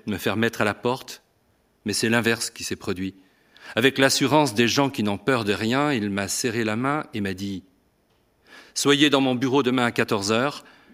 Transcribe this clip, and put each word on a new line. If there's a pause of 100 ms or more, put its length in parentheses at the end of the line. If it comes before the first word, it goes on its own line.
me
faire
mettre
à
la
porte, (600)
mais
c'est
l'inverse
qui
s'est
produit. (600)
Avec
l'assurance
des
gens
qui
n'ont
peur
de
rien,
il
m'a
serré
la
main
et
m'a
dit : « (1120)
Soyez
dans
mon
bureau
demain
à
quatorze
heures. (300)